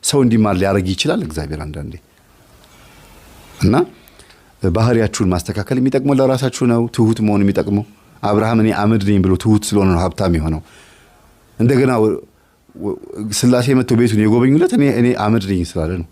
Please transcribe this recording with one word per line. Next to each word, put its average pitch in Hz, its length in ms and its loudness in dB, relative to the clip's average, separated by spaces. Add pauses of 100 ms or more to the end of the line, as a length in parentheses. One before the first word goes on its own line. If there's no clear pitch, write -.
ሰው - 180 0
እንዲማር 110 360 2
ሊያደርግ 98 300 0
ይችላል 139 360 -4
እግዚአብሔር 76 380 -8
አንዳንዴ። 76 320 -12 (1700)
እና 98 160 2 (920)
ባህሪያችሁን 110 640 0
ማስተካከል 95 480 -4
የሚጠቅመው 135 380 0
ለራሳችሁ 131 500 0
ነው። 117 240 2
ትሁት 113 300 0
መሆን 104 220 2
የሚጠቅመው 101 440 0 (380)
አብርሃም 110 360 2
«እኔ 110 160 2
አመድ 104 300 0
ነኝ» 101 140 2
ብሎ 95 180 2
ትሁት 107 260 2
ስለሆነ 98 260 0
ነው 85 100 2
ሀብታም 90 340 -2
የሆነው። 78 280 -4 (1000)
እንደገና 127 360 2
ወ-፣ 107 220 0 (580)
ወ-፣ 101 200 -8 (360)
ስላሴ 123 420 2
መጥቶ 127 220 0
ቤቱን 110 240 2
የጎበኙለት 120 540 2
«እኔ፣ 143 100 2 (100)
እኔ 120 140 2 (100)
አመድ 107 280 0
ነኝ» 95 200 -2
ስላለ 82 320 -4
ነው። 85 140 -8